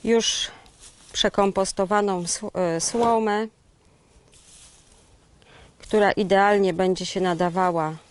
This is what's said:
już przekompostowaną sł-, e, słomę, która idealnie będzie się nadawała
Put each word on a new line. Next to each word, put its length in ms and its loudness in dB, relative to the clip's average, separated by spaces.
już 460 0
przekompostowaną 1080 0
sł-, 320 -8
e, 260 -2
słomę, 680 0
która 340 2
idealnie 640 2
będzie 320 -2
się 140 -6
nadawała 760 -2